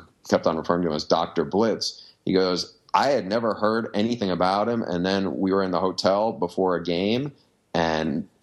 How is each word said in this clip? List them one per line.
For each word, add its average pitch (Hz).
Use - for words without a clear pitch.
kept 98
on 82
referring 87
to 85
him 78
as 76
Doctor 85
Blitz. 95
He 92
goes, 92
"I 104
had 123
never 107
heard 110
anything 107
about 92
him." 117
And 87
then 95
we 95
were 98
in 92
the 87
hotel 98
before 92
a 85
game, 104
and 80